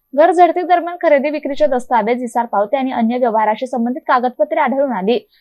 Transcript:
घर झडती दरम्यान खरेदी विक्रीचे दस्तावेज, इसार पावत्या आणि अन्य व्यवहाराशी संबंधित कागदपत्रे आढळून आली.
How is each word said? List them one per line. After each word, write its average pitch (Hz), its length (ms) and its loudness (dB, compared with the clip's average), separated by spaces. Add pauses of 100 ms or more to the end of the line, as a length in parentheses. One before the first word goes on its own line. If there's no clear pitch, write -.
(140)
घर 311 160 4
झडती 349 320 4
दरम्यान 349 400 0
खरेदी 294 280 4
विक्रीचे 294 360 -2
दस्तावेज, 247 560 0
इसार 240 240 -4
पावत्या 214 340 -2
आणि 262 120 -4
अन्य 240 260 -2
व्यवहाराशी 220 480 0
संबंधित 247 400 -4
कागदपत्रे 277 540 0
आढळून 269 320 -2
आली. 202 360 -4 (120)